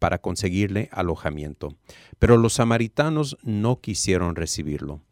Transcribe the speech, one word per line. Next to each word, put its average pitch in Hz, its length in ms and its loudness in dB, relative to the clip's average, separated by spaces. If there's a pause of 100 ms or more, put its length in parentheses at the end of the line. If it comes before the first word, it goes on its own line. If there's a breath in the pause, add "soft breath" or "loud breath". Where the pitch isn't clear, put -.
para 87 180 0
conseguirle 98 720 -2
alojamiento. 76 840 -6 (420 loud breath)
Pero 117 180 8
los 113 180 4
samaritanos 135 880 0
no 110 380 0
quisieron 90 540 0
recibirlo, 76 680 -6 (120)